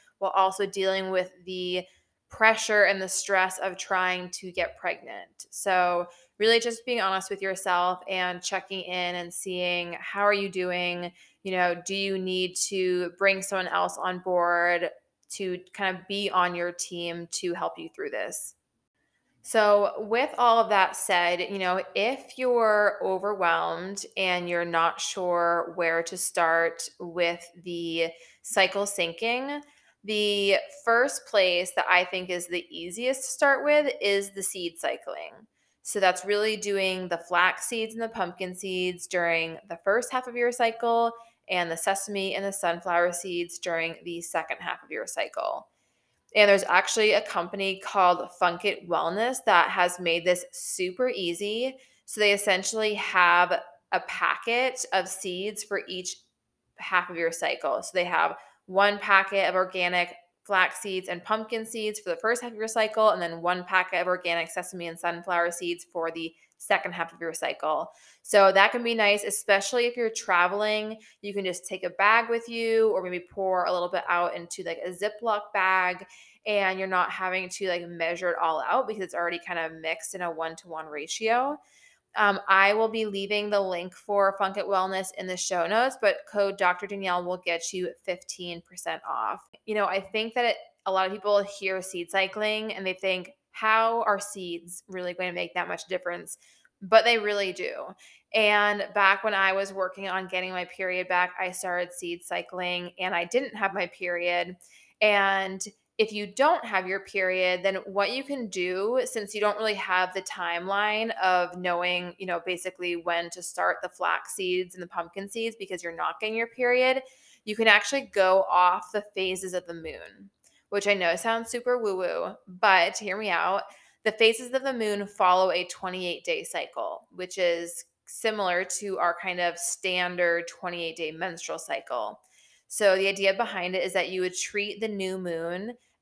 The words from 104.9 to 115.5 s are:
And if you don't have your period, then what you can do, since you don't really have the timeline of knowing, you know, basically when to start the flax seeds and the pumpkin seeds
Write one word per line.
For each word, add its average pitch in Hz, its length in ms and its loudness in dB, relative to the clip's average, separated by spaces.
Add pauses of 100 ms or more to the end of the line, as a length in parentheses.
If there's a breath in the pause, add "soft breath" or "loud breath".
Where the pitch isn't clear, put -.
And 196 640 2 (340)
if 220 140 2
you 208 140 -6
don't 277 400 2
have 196 220 0
your 190 140 -2
period, 185 600 0
then 190 140 0 (100)
what 202 260 0
you 262 120 -4
can 269 240 -6
do, 190 580 -2
since 220 300 -8
you 208 60 -2
don't 208 160 2
really 214 180 -2
have 185 400 0
the 190 80 -4
timeline 196 880 -2 (100)
of 180 360 2
knowing, 180 600 -2
you 190 80 -12
know, 170 180 -4
basically 180 520 -6
when 170 360 -4
to 180 120 -14
start 180 400 -2
the 180 60 -6
flax - 440 -4
seeds 180 400 -2
and 185 80 -14
the 175 60 -12
pumpkin 190 420 -8
seeds 226 300 -6